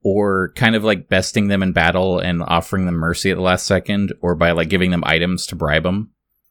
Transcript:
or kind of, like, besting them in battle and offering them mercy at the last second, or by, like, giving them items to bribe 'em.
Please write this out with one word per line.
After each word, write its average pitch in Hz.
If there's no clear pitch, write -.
or 98
kind 113
of, 107
like, 101
besting 101
them 98
in 92
battle 87
and 87
offering 90
them 87
mercy 85
at 90
the 90
last 92
second, 101
or 87
by, 85
like, 82
giving 90
them 87
items 85
to -
bribe 80
'em. 98